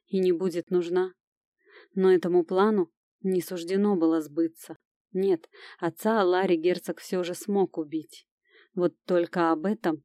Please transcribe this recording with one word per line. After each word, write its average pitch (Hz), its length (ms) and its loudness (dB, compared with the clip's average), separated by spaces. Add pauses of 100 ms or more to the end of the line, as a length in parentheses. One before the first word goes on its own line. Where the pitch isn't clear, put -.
и 190 120 -2
не 185 120 2
будет 170 400 -2
нужна. 180 420 0 (800)
Но 190 180 4
этому 175 320 4
плану 190 480 2 (300)
не 185 200 0
суждено 185 540 -2
было 160 260 2
сбыться. 156 540 -6 (380)
Нет, 190 360 0 (300)
отца 214 420 -2
Алари 185 340 2
герцог 175 440 -2
все 185 240 -6
же 175 100 -8
смог 196 440 -2
убить. 156 480 -10 (500)
Вот 175 180 0 (120)
только 170 460 0
об 156 140 -4
этом 185 400 -4